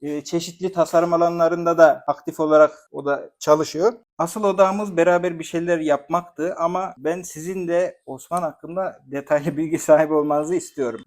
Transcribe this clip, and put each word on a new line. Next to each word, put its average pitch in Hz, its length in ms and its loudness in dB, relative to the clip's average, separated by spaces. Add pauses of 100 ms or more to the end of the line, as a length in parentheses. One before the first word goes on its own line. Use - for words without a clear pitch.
e, 147 220 -8
çeşitli 175 480 -6
tasarım 170 420 2
alanlarında 170 640 2
da 156 300 6
aktif 151 320 -6
olarak 151 520 4
o 143 140 -10
da 143 240 -4 (100)
çalışıyor. 156 540 0 (240)
Asıl 175 260 -4
odağımız 196 540 0
beraber 175 420 2
bir 160 40 -12
şeyler 170 360 -4
yapmaktı 156 800 -4
ama 180 400 -4
ben 160 240 -4
sizin 175 460 -10
de 170 380 -2
Osman 151 360 -8
hakkında 170 640 -8
detaylı 143 520 -4
<laughs> - 0 -
bilgi 160 220 -4
sahibi 156 340 4
olmanızı 151 420 0
istiyorum. 120 520 -6